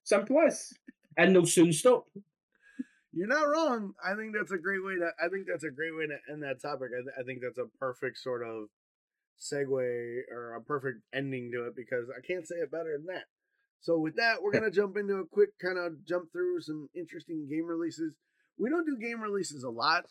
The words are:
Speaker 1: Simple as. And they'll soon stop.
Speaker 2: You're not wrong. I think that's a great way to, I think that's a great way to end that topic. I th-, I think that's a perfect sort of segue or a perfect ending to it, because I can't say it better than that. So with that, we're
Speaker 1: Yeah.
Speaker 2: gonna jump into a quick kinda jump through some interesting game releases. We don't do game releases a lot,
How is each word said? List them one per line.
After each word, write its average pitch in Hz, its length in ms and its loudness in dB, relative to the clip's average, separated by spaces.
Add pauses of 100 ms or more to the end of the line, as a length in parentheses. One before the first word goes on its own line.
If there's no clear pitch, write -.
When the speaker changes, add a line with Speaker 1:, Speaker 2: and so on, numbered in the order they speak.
Speaker 1:
Simple 233 440 4
as. - 260 0 (440)
And 180 180 8
they'll 175 120 8
soon 170 260 8
stop. 247 360 6 (1040)
Speaker 2:
You're 180 160 -2
not 294 200 2
wrong. 277 460 2 (100)
I 190 120 -2
think 220 200 -8
that's 190 160 -4
a 190 60 0
great 185 260 -2
way 190 120 -4
to, 170 140 0 (140)
I 175 40 2
think 190 200 -6
that's 170 160 -4
a 156 60 -6
great 156 260 -6
way 160 100 -2
to 143 260 -8
end 151 100 -10
that 135 180 -6
topic. 139 320 -6
I 123 100 -6
th-, 135 160 -12
I 127 40 -6
think 127 200 -8
that's 123 160 -6
a 117 200 -6
perfect 127 400 -4
sort 123 280 -4
of 113 220 -8 (720)
segue 123 800 -2 (100)
or 117 240 -10
a 117 80 -10
perfect 131 360 -4 (160)
ending 131 380 -4
to 120 140 -4
it, 120 100 -10
because 120 340 -4
I 127 160 -12
can't 180 200 -4
say 170 100 -8
it 151 140 -2
better 160 260 -4
than 151 100 -8
that. 180 180 -10 (580)
So 165 160 2
with 156 180 -2
that, 226 260 2
we're 202 100 0
Speaker 1:
Yeah. 220 80 6
Speaker 2:
gonna 220 120 2
jump 190 260 2
into 202 180 0
a 185 100 -4
quick 202 320 4
kinda 175 380 -4 (100)
jump 175 260 -2
through 180 280 -2
some 151 340 -8
interesting 160 540 -10
game 160 160 -2
releases. 165 500 -4 (440)
We 220 100 0
don't 339 160 0
do 277 140 -4
game 233 240 -6
releases 175 420 -4
a 127 60 -6
lot, 151 400 2